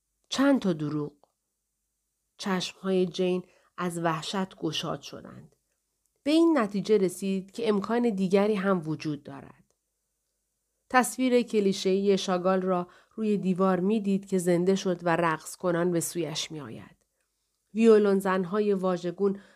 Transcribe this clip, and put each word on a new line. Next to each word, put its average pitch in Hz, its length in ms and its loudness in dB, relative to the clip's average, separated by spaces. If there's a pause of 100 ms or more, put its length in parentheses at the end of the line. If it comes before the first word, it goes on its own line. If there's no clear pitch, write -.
(300)
چند 269 320 2
تا 185 120 0
دروغ؟ 151 400 -4 (1200)
چشم‌های 185 680 -2
جین 180 380 -2 (340)
از 170 220 -6
وحشت 170 560 -4
گشاد 156 460 -6
شدند. - 540 -20 (680)
به 285 80 -2
این 330 260 4
نتیجه 208 400 2
رسید 190 540 -2
که 226 180 -4
امکان 233 400 0
دیگری 196 460 2
هم 185 340 0
وجود 147 340 -6
دارد. - 380 -18 (1300)
تصویر 254 520 2
کلیشه‌ای 196 760 0
شاگال 190 440 0
را 180 260 -2 (280)
روی 214 220 0
دیوار 185 420 2
می‌دید 196 460 0
که 190 120 -2
زنده 180 380 2
شد 185 280 -2
و 170 120 2
رقص 165 400 -2
کنان 175 360 -2
به 170 80 0
سویش 160 520 -6
می‌آید. 139 540 -16 (680)
ویولون 208 460 6
زن‌های 190 540 0
واژگون 185 640 -2 (160)